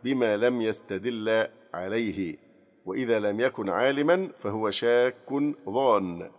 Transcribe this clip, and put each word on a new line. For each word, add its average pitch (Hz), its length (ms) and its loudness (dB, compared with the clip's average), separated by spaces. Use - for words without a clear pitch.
بما 120 340 2
لم 120 240 2
يستدل 110 840 -2
عليه، 95 640 -4
وإذا 113 340 0
لم 104 200 -2
يكن 120 300 -2
عالماً 143 680 2
فهو 104 340 -2
شاك 120 640 2
ظان. 95 680 0